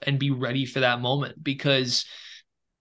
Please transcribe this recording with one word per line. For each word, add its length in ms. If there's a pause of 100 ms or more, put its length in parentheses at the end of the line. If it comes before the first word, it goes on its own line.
and 120
be 120
ready 340
for 160
that 220
moment, 420
because 600 (760)